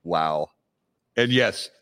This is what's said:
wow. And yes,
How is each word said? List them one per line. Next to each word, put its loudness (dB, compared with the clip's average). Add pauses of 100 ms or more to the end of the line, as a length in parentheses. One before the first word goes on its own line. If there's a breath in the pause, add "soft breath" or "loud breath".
wow. -2 (680)
And 2
yes, 0 (120)